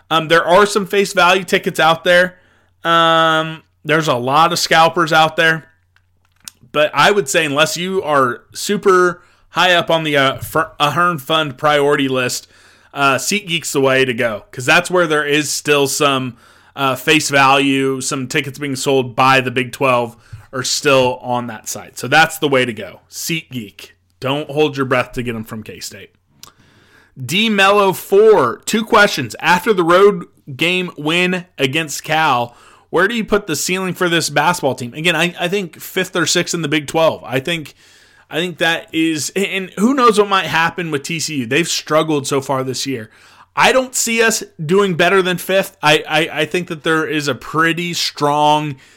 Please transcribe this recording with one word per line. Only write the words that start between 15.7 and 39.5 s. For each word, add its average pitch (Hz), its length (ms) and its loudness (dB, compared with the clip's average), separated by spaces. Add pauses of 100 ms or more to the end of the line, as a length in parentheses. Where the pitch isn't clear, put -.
some, 131 500 -2 (380)
uh, 135 220 -2
face 156 320 0
value, 135 720 2
some 131 260 -6
tickets 135 320 -6
being 143 180 -6
sold 127 380 -2
by 135 260 4
the 123 100 -4
Big 123 220 -6
Twelve 123 440 -2 (360)
are 127 100 -8
still 131 600 2
on 123 240 -4
that 110 220 -14
site. - 300 -14
So 123 100 -8
that's 156 300 2
the 151 100 -2
way 131 160 2
to 120 80 -4
go. 101 280 -14 (100)
SeatGeek. 127 800 -10 (300)
Don't 143 300 -6
hold 143 260 0
your 139 100 -2
breath 127 260 -2
to 127 100 -6
get 117 120 -6
'em 110 100 -10
from 110 180 -14
K-State. 95 520 -18 (1080)
D 190 280 0
Mello 196 420 4
four, 196 720 4
two 220 200 -2
questions. 202 540 2
After 180 360 2
the 180 100 2
road 180 400 4 (320)
game 180 400 -2
win 175 480 -2 (140)
against 139 460 -4
Cal, 147 520 0 (320)
where 180 180 2
do 233 80 0
you 220 100 -2
put 208 220 -2
the 151 100 -4
ceiling 185 360 -4
for 180 160 0
this 165 220 0
basketball 147 440 0
team? 120 200 -10
Again, 160 200 -2
I, 170 240 -2
I 175 100 -2
think 185 300 -6
fifth - 380 -6
or 170 80 0
sixth - 300 -2
in 175 80 -4
the 151 60 -4
Big 151 180 -2
Twelve. 147 380 0
I 127 140 -4
think, 156 360 -6 (560)
I 147 80 -6
think 170 200 -4
that 165 360 -2
is, 160 420 -2
and 190 400 -4